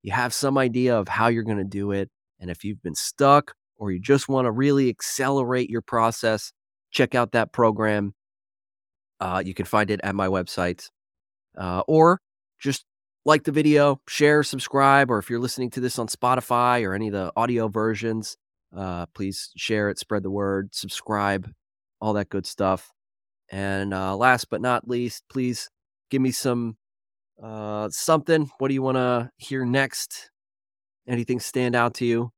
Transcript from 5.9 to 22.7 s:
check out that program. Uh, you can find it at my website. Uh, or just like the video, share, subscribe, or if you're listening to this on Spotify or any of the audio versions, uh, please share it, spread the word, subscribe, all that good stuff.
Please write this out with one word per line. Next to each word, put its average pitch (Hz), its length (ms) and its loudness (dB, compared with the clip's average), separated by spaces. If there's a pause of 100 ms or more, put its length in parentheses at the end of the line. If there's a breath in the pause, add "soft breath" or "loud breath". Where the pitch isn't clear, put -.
check - 240 0
out 120 160 0
that 113 200 0
program. 107 640 2 (1040)
Uh, - 260 -2
you 92 80 -8
can 95 120 -4
find 104 260 0
it 104 120 -2
at 98 120 -4
my 98 120 0
website. 90 640 -4 (680)
Uh, 90 300 -4
or 160 320 6 (400)
just - 260 -2 (400)
like 151 180 6
the 160 80 0
video, 143 560 4
share, 147 360 4
subscribe, 139 680 4
or 110 80 2
if - 100 -6
you're 117 100 -2
listening 123 300 -4
to 131 100 -8
this 123 200 -2
on 113 80 -2
Spotify 123 760 2
or 95 100 -2
any 107 140 -2
of 101 60 -4
the 95 220 -4
audio 117 320 0
versions, 110 680 -2 (400)
uh, 90 320 -6
please - 500 -8
share 104 320 -2
it, - 100 -6
spread 101 240 -4
the 95 80 -6
word, 98 420 -2
subscribe, 101 800 -2 (480)
all 107 140 -2
that 101 160 -4
good 98 180 -6
stuff. 95 440 -2 (600)